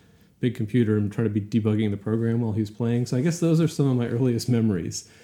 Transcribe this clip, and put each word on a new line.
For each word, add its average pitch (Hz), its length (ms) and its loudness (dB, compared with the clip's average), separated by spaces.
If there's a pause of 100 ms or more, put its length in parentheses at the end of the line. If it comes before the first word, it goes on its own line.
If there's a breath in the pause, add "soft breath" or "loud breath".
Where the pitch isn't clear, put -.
(400 soft breath)
big 120 160 -2
computer 107 400 2
and 104 160 0
try 117 140 -2
to 107 40 2
be 104 120 -2
debugging 107 500 0
the 101 60 -4
program 113 420 -2
while 113 140 -2
he 110 80 -2
was 104 100 -4
playing. 120 360 -2
So 127 100 -2
I 127 40 0
guess 165 200 -2
those 165 180 2
are 160 80 2
some 139 220 0
of 127 80 2
my 120 100 0
earliest 120 400 0
memories. 110 600 0 (140 loud breath)